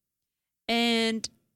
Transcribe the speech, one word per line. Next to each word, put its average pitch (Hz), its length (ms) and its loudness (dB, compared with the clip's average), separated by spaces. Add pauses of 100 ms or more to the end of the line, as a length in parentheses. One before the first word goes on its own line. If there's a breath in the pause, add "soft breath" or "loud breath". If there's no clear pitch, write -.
(680)
and 226 600 0 (280)